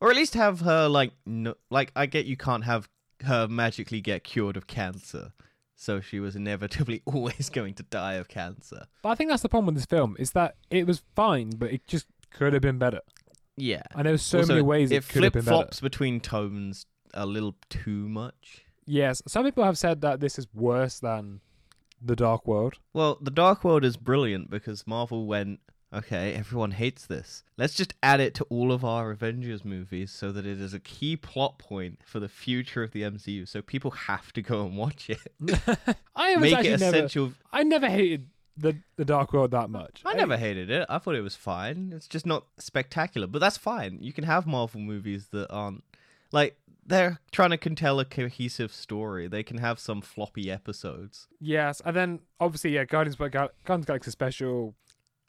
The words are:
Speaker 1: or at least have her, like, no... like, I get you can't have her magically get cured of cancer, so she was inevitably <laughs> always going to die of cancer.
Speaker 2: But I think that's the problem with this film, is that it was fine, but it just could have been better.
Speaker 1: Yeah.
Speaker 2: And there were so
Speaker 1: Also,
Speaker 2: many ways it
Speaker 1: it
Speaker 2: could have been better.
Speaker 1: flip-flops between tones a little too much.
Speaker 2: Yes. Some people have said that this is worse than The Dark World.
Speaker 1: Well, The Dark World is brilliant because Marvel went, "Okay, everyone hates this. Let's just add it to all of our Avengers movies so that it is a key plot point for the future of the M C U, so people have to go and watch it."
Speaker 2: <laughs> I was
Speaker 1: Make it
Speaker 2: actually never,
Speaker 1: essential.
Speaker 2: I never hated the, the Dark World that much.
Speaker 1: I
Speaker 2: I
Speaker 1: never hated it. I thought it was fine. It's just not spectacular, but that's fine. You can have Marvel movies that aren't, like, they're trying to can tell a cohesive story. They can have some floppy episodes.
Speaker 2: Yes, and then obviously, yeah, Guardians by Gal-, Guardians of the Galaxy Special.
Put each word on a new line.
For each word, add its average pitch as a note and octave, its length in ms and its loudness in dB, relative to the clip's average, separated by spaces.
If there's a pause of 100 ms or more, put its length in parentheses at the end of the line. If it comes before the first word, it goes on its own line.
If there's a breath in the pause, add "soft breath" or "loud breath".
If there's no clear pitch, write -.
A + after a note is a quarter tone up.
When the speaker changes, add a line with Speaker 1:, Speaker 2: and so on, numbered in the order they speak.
Speaker 1:
or A3 100 6
at B3 60 6
least D4+ 180 2
have G#3 260 4
her, D#3+ 260 4
like, C#3+ 260 4 (140)
no... A2+ 280 -4 (160)
like, C3+ 260 2
I C#3+ 100 2
get C#3+ 200 -2
you C3 100 -4
can't A#2+ 280 -2
have A#2 240 -2 (360)
her A#2 240 2
magically A2+ 540 -2
get G2 200 -2
cured G2+ 360 -2
of - 80 -12
cancer, - 680 -8 (440 soft breath)
so G2+ 240 -4
she G2 200 -8
was G2+ 160 -8
inevitably G#2 680 -4
<laughs> - 40 -20
always C3+ 420 -4
going G2+ 260 -6
to - 100 -12
die F#2+ 300 -4
of F2+ 140 -8
cancer. - 580 -12 (160)
Speaker 2:
But G#3 60 -2
I A3+ 60 2
think D#4 160 0
that's C4 120 2
the A#3 60 2
problem A3 180 4
with D#3 100 2
this B2+ 100 -2
film, C3+ 320 4
is C3 140 -4
that E3+ 240 2 (140)
it F3 160 2
was F3+ 160 2 (140)
fine, D3+ 400 4
but A2+ 160 -2
it C3 140 -4
just D#3+ 200 -4 (240)
could C#3+ 220 2
have C3+ 100 4
been C3+ 160 2
better. B2 220 0 (560)
Speaker 1:
Yeah. A#2+ 260 -2 (120)
Speaker 2:
And D3 120 0
there D#3+ 80 4
were D3+ 40 4
so - 200 2
Speaker 1:
Also, E3+ 160 6
Speaker 2:
many D#3 80 8
ways C#3+ 280 6
it C#3 40 4 (100)
Speaker 1:
it - 60 -14
Speaker 2:
could C3+ 120 4
have - 120 6
been A#2 100 0
better. A#2 120 6
Speaker 1:
flip-flops - 260 0
between C3 380 0
tones G2+ 680 -4 (260)
a G2+ 140 -4
little G#2 300 -4 (120)
too G#2 400 -6
much. - 560 -12 (220)
Speaker 2:
Yes. C#3+ 400 2
Some A#3+ 180 0
people B3+ 200 2
have F#3 120 4
said E3 240 0
that C#3+ 200 0
this C#3 180 -2
is B2+ 160 -8
worse A#2+ 440 0
than G#2 420 -6 (600 soft breath)
The A#2+ 160 0
Dark A2+ 300 2
World. A2 280 2 (200)
Speaker 1:
Well, D#3 260 2
The C#3 120 -6
Dark F3+ 300 6
World D#3+ 220 6
is A#2+ 140 2
brilliant B2 500 0
because G#2 380 -8
Marvel A2+ 400 -4
went, G#2 340 -2 (320)
"Okay, G#2 400 -4
everyone A2 380 -4
hates A#2 340 -4
this. - 380 -10 (160)
Let's C#3 160 0
just - 180 -4 (100)
add C#3 180 8
it C3 160 2
to - 80 -4
all B2 280 2
of B2 100 0
our A2+ 280 -2
Avengers A2+ 520 -6
movies F#2+ 480 -8
so G2 220 -6
that G2+ 140 -6
it G2+ 120 -6
is G2 140 -8
a G2 80 -10
key D#3 360 -6
plot - 420 -4
point F#2 440 -10
for - 160 -10
the G2+ 120 -6
future B2 520 -4
of A2 100 -8
the G#2 120 -4
M G#2 140 -6
C G2+ 140 -10
U, F#2+ 140 -8
so G#2 140 -10
people C3 300 -6
have - 440 -6
to A#2 60 -4
go G#2 240 -2
and F#2+ 140 -6
watch A#2 320 -6
it." A2 80 -4 (200)
Speaker 2:
<laughs> G3 600 0 (180)
I F#4 200 4
was D#4+ 40 6
Speaker 1:
Make D4 120 8
it G3+ 40 8
Speaker 2:
actually A#3 140 4
never, F#3 260 4
Speaker 1:
essential. C#3 360 2 (200)
Speaker 2:
I C#4 100 4
never D4+ 280 4
hated E3 380 2 (280)
the, D3+ 200 0 (200)
the D3+ 100 -2
Dark C#3 260 2
World C3 200 4
that A#2 180 0
much. F#2+ 340 -12
Speaker 1:
I F4+ 60 -2
Speaker 2:
I - 40 0
Speaker 1:
never D3 220 2
hated G2 340 -2
it. D#3 200 0
I D3+ 80 -2
thought E3+ 160 -4
it A2+ 80 -2
was G2 140 -8
fine. C3 600 -6
It's D#3 100 -18
just D#3+ 200 -8
not D#3+ 180 0 (140)
spectacular, C3 680 -4
but A2 120 -6
that's F#3+ 180 2
fine. C3 460 -6
You B2+ 100 -10
can D#3 120 -6
have E3 220 2
Marvel A#2 360 -2
movies G2+ 460 -6
that G#2 220 -8
aren't, G2+ 320 -8 (480 soft breath)
like, D3 280 2 (260)
they're F3+ 360 2 (120)
trying F3+ 180 6
to E3 60 2
can E3 180 -4
tell C#3+ 260 2
a C3 40 0
cohesive B2 640 -6
story. G#2 580 -8
They G#2 140 -4
can A#2 160 -2
have A#2 200 0
some G#2 240 -6
floppy G#2 480 -8
episodes. F#2+ 760 -10 (140)
Speaker 2:
Yes, D3+ 460 -2
and E3+ 100 -2
then F3 240 0 (180)
obviously, E3 360 0
yeah, C3+ 100 2
Guardians D3+ 320 0
by C#3+ 140 -4
Gal-, C#3 200 0 (140)
Guardians F3 200 0
of - 20 -12
the D#3 60 -2
Galaxy B2+ 180 -6
Special. B2 640 -4 (540)